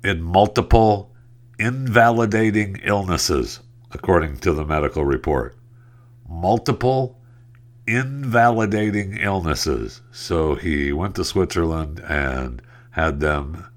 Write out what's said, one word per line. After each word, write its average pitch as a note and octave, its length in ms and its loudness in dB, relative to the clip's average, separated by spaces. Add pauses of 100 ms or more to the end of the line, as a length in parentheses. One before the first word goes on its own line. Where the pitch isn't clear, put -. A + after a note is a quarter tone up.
in F#2 200 -2
multiple G#2 920 4 (440)
invalidating A2 1300 2
illnesses, F2+ 760 -2 (320)
according D#2+ 460 0
to F2 140 0
the D2+ 120 -2
medical D2+ 400 0
report. C#2 520 -2 (720)
Multiple A#2+ 880 -2 (680)
invalidating A2+ 1300 0
illnesses. D#2 840 -2 (100)
So D#2 440 -2
he C#2+ 360 -2
went F2 220 -4
to F#2 100 -4
Switzerland E2 760 -2
and C2 600 -4 (300)
had D#2+ 300 -2
them D2+ 460 -4 (100)